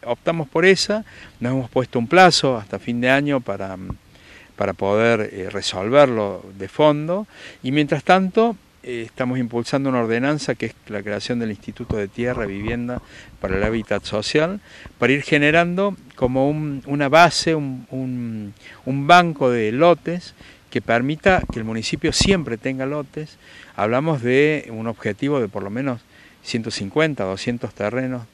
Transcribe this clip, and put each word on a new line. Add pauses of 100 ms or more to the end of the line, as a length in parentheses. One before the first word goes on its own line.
Optamos
por
esa, (340)
nos
hemos
puesto
un
plazo
hasta
fin
de
año
para, (800)
para
poder,
eh,
resolverlo (160)
de
fondo, (360)
y
mientras
tanto, (260)
eh,
estamos
impulsando
una
ordenanza
que
es (120)
la
creación
del
Instituto
de
Tierra
y
Vivienda (380)
para
el
Hábitat
Social, (360)
para
ir
generando (180)
como
un,
una
base,
un,
un, (300)
un
banco
de
lotes (360)
que
permita (100)
que
el
municipio
siempre
tenga
lotes. (360)
Hablamos
de
un
objetivo
de
por
lo
menos (440)
ciento
cincuenta,
doscientos
terrenos (120)